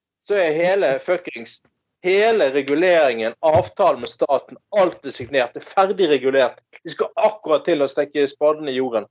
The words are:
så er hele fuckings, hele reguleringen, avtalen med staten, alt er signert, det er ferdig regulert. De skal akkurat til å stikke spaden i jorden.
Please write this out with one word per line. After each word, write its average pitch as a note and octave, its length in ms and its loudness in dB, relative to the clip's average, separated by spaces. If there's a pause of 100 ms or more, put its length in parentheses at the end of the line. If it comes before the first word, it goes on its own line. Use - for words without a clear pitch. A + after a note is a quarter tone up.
(260)
så G3+ 140 -2
er D#3+ 160 0
hele F3 380 0 (100)
fuckings, - 540 -8 (460)
hele G3 500 2
reguleringen, C#3+ 880 2
avtalen D#3+ 640 2
med D3+ 40 -12
staten, - 460 -2 (220)
alt F#3 280 0
er B2+ 80 -10
signert, B2+ 440 -4
det - 60 -14
er - 40 -20
ferdig F#3+ 420 0
regulert. C3 520 0 (160)
De D#3+ 160 -14
skal - 160 -4 (100)
akkurat F3 480 0
til D#3 160 2
å C3+ 80 0
stikke D3 400 -2
spaden D3+ 400 0
i B2+ 60 -4
jorden. A#2 320 -2